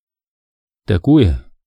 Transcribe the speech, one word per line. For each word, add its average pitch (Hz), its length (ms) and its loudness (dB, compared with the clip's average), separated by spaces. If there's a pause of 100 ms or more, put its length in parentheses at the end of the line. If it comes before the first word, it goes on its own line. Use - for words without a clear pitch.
(840)
Такое 104 600 -2 (220)